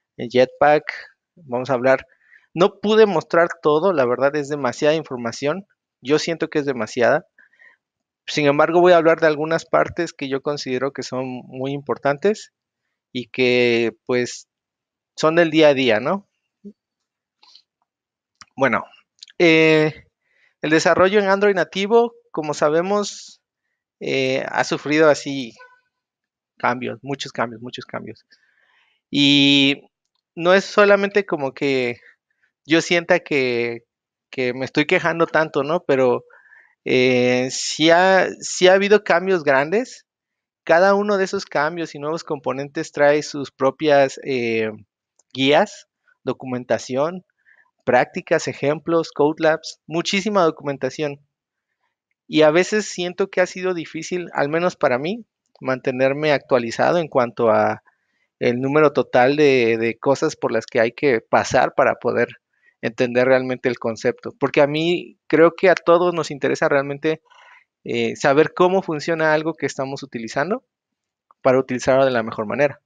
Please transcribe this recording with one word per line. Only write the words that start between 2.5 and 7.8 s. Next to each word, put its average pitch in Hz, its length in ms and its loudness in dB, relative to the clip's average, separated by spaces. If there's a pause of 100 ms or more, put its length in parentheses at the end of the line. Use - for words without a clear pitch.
No 190 280 0
pude 214 260 4
mostrar 170 420 0 (140)
todo, 156 300 2
la 143 120 2
verdad 123 300 0
es 147 140 -4
demasiada 147 480 -2
información. 139 720 -6 (340)
Yo 143 180 0
siento 160 300 -4
que - 100 -4
es 143 80 -2
demasiada. 123 580 -2 (1040)